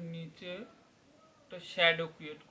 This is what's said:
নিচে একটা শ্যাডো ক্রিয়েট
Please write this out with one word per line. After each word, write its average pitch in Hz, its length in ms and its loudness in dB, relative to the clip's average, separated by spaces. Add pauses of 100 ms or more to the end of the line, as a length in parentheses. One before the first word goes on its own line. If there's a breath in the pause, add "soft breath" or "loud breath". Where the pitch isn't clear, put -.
(140)
নিচে 165 380 -8 (920)
একটা - 160 -12 (120)
শ্যাডো 165 360 6 (100)
ক্রিয়েট 151 240 -12 (100)